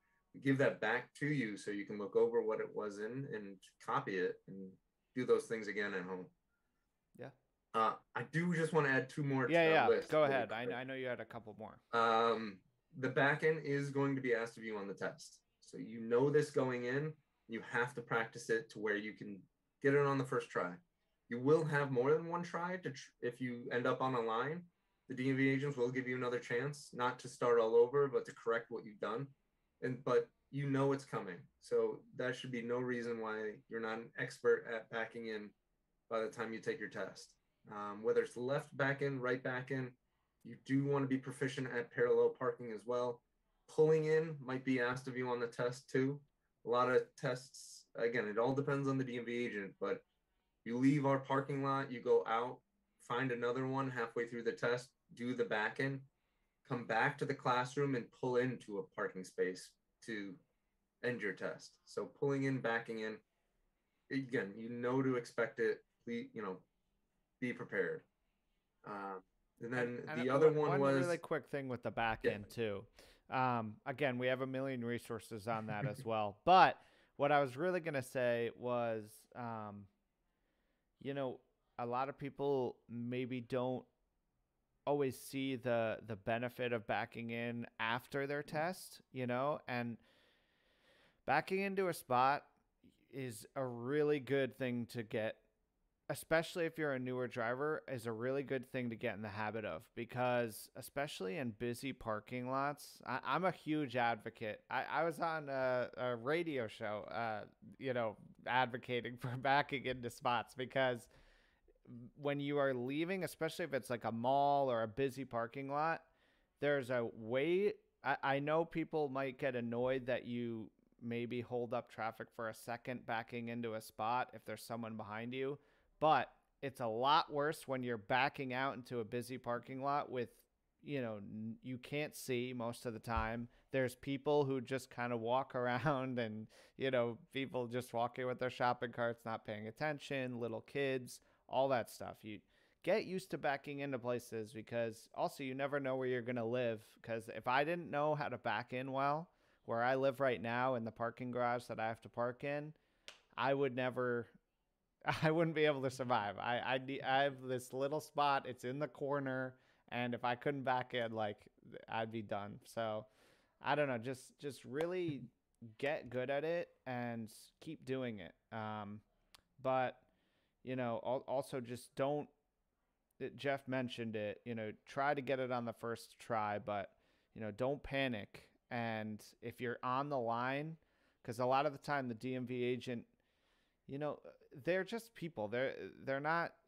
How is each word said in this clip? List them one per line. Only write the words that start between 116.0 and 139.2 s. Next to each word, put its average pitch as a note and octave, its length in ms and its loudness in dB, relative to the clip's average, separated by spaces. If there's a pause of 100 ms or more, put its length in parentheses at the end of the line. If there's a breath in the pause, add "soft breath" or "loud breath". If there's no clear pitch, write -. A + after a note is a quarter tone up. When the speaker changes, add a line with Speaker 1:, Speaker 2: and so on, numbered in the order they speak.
Speaker 2:
there's C#3+ 300 2
a A#2+ 240 2
way, D3 600 2 (280)
I, C#3 220 2
I C#3 160 4
know D#3 240 4
people D#3+ 440 -2
might C3+ 300 -4
get C3+ 160 0
annoyed A#2+ 520 0
that B2 200 0
you A#2 420 -4 (320)
maybe A#2 400 -2
hold A#2+ 320 -2
up A#2+ 160 -4
traffic A2+ 460 -6
for A2+ 140 -4
a A2 60 -6
second A#2+ 520 -8
backing A#2 440 -4
into A#2 240 -4
a A2 60 -4
spot A#2+ 540 -2
if A2+ 100 -16
there's A2 180 -10
someone A2+ 340 -8
behind A2 360 -8
you, C3+ 280 -4 (400 soft breath)
but D3 280 6 (320)
it's C#3 200 -6
a B2 80 -2
lot C3+ 440 4
worse D3 360 -2
when C3 160 -2
you're A#2+ 140 -2
backing C3 540 0
out C3 220 -2
into B2 240 -6
a A2+ 60 -2
busy B2 340 -6
parking B2 420 -6
lot C#3 300 -2
with, A#2+ 200 -2 (520)
you C#3+ 180 -4
know, A2 180 -4
n-, G#2+ 440 -8
you B2+ 160 -8
can't D3 380 -6
see B2+ 360 -2
most A#2+ 340 -6
of A#2 80 -4
the G#2+ 40 -8
time. A2+ 480 -2 (240 soft breath)
There's B2+ 240 2
people C#3+ 500 2
who C3+ 160 0
just B2+ 300 -4
kinda A#2+ 260 -2
walk A#2+ 380 0
<laughs> - 0 -
around B2+ 640 2
and, A2 300 -4 (300 loud breath)
you C3 120 0
know, A#2 260 2 (160)
people B2+ 360 -2
just A#2+ 240 -4
walking A#2+ 340 0
with B2 140 -2
their B2+ 100 0
shopping B2 400 2
carts, A#2 340 -2